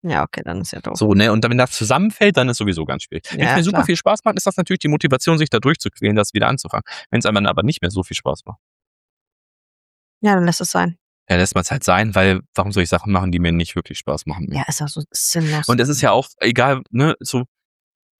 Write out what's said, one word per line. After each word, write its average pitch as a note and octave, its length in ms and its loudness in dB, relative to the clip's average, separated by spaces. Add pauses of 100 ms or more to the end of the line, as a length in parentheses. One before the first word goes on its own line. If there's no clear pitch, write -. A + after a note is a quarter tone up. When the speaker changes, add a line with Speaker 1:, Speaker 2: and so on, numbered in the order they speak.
Speaker 1:
Ja, A#2+ 200 0
okay, - 220 -6
dann F2 160 -6
ist - 120 -8
ja - 80 -12
doof. - 160 -8
Speaker 2:
So, G#2 180 2
ne, G#2 180 6
und A2 100 2
wenn A#2+ 160 0
das B2+ 140 2
zusammenfällt, F#3 640 2
dann C3 120 2
ist A#2+ 100 -2
sowieso F2 260 0
ganz - 200 -4
schwierig. - 280 -12
Wenn - 80 -6
Speaker 1:
Ja, A#2+ 100 2
Speaker 2:
es C3 60 4
mir E3 80 2
super G3+ 140 0
Speaker 1:
klar. G3+ 80 0
Speaker 2:
viel E3+ 100 0
Spaß G#3 280 0
macht, G#3 120 0
ist - 100 -4
das G3 100 -2
natürlich F#3 220 -2
die - 80 -4
Motivation, D3 520 2
sich D3+ 120 0
da C#3+ 80 2
durchzuquälen, - 560 0
das G#2 180 0
wieder G#2+ 140 0
anzufangen. A#2+ 380 -2 (260)
Wenn's A2+ 160 0
einem G#2 100 2
dann G2+ 100 2
aber - 180 0
nicht C#3+ 180 0
mehr F2+ 80 -2
so G2 140 -4
viel - 120 -10
Spaß - 280 -6
macht. - 160 -16 (1600)
Speaker 1:
Ja, G#3 140 4
dann F3+ 100 4
lässt F3 160 2
es - 100 -6
sein. F3 280 0 (300)
Speaker 2:
Ja, F2+ 80 2
lässt F2+ 200 2
man's F2+ 160 -2
halt C3+ 100 -4
sein, G2 320 2
weil F#2+ 260 4 (140)
warum G2 160 -2
soll G2 140 2
ich E2 40 -4
Sachen G2+ 240 0
machen, F#2 200 2
die F2 80 0
mir E2+ 100 2
nicht E2+ 240 0
wirklich - 240 -8
Spaß - 280 -6
machen? D2+ 260 -8
Speaker 1:
Ja, C#3 160 -2
ist - 120 -6
auch D3 80 -6
so D3 220 -10
sinnlos. D3+ 580 -2
Speaker 2:
Und B2 120 2
es B2+ 80 2
ist D3 140 -2
ja A2+ 100 4
auch B2 160 0 (100)
egal, B2+ 520 0
ne, C#3 280 2
so, B2+ 260 -4 (760)